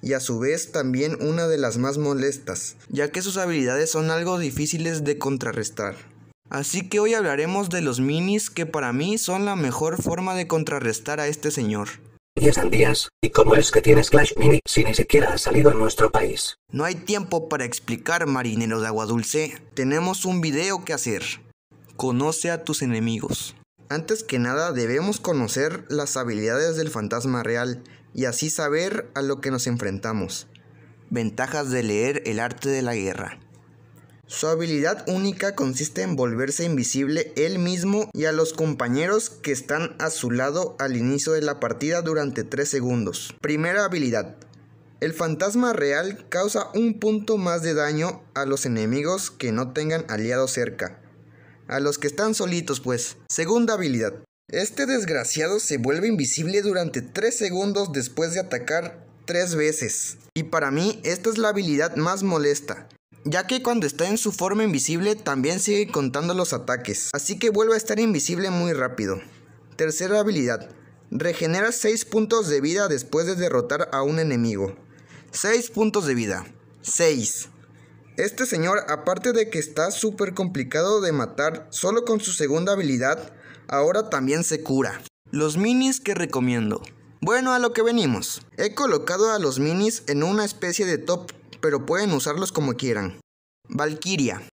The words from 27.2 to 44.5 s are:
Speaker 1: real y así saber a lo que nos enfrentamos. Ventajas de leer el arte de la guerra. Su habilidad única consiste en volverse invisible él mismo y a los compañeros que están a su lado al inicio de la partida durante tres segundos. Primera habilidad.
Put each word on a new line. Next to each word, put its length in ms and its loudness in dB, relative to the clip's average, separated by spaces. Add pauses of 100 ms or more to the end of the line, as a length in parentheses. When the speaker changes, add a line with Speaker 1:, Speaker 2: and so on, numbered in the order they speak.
Speaker 1:
real 400 -2 (300)
y 100 0
así 260 -2
saber 640 -2
a 80 -2
lo 180 -2
que 120 -4
nos 160 -2
enfrentamos. 800 -4 (640)
Ventajas 600 -2
de 140 0
leer 420 0
el 140 -2
arte 300 -4
de 120 0
la 140 -2
guerra. 420 -6 (880)
Su 200 -6
habilidad 600 0
única 480 -2
consiste 460 -4
en 160 -2
volverse 480 -2
invisible 720 -2
él 220 0
mismo 560 0
y 100 -2
a 80 2
los 220 2
compañeros 760 0
que 240 -6
están 460 -4
a 100 -2
su 220 -4
lado 480 -2
al 180 -2
inicio 380 0
de 80 0
la 180 -2
partida 400 0
durante 420 -2
tres 280 -2
segundos. 720 -2
Primera 420 0
habilidad. 520 -2 (640)